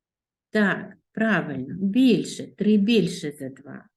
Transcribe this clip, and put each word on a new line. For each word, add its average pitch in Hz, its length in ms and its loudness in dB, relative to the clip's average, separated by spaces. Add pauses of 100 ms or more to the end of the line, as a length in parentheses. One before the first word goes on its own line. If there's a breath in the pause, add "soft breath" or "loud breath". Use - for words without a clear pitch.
(500)
Так, - 460 -2 (160)
правильно, 151 680 -2
більше, 196 680 2
три 208 300 2
більше 196 560 0
за 135 160 -12
два. 131 480 -18